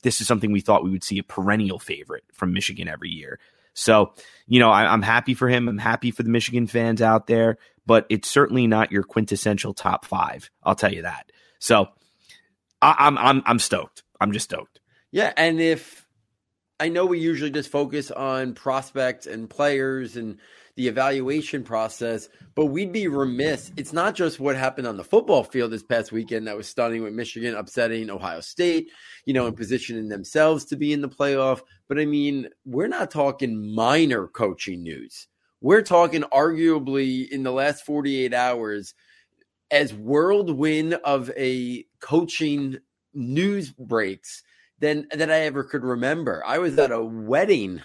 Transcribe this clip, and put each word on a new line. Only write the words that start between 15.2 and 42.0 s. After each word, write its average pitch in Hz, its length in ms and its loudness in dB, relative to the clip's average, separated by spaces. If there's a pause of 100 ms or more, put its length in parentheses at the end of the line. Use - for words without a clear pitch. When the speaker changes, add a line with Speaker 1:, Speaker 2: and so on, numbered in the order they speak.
Speaker 2:
And 160 240 2
if, - 460 -2 (720)
I 160 80 -2
know 175 180 0
we 180 120 0
usually 156 320 -2
just 143 200 -6
focus 143 400 -4
on 131 440 -4
prospects 131 720 -4
and 113 220 -10
players 135 680 -2
and 110 220 -10 (380)
the 123 100 -2
evaluation 135 800 -2
process, 113 640 -4 (260)
but 156 120 2
we'd 175 260 -4
be 202 160 -2
remiss. 139 680 -2
It's 143 180 -10
not 175 200 0
just 165 240 -2
what 139 160 -2
happened 131 320 -4
on 104 120 -6
the 92 40 -10
football 196 400 4
field 117 300 -2
this 107 100 -8
past 117 300 -2
weekend 110 340 -6
that 104 120 -10
was 107 100 -14
stunning 117 340 -2
with 107 120 -8
Michigan 117 420 -8
upsetting 113 540 -4
Ohio 90 300 -8
State, 165 500 -2 (340)
you 139 80 -2
know, 127 140 2
and 113 100 -6
positioning 113 520 -6
themselves 151 580 0
to 147 100 -6
be 147 160 -2
in 147 80 -2
the 139 80 -4
playoff. 135 540 0 (260)
But 143 100 -2
I 151 60 0
mean, 143 460 -2 (160)
we're 131 200 -4
not 285 240 -4
talking 127 640 -2
minor 123 540 2
coaching 92 540 -4
news. 71 440 -14 (340)
We're 196 220 6
talking 170 400 4
arguably 139 1080 0
in 135 140 -6
the 131 80 -2
last 139 340 -2
forty-eight 139 500 -2
hours, 117 600 -2 (800)
as 143 200 2
whirlwind 156 1000 0
of 135 420 -2
a 127 500 -4 (120)
coaching 147 800 -2 (340)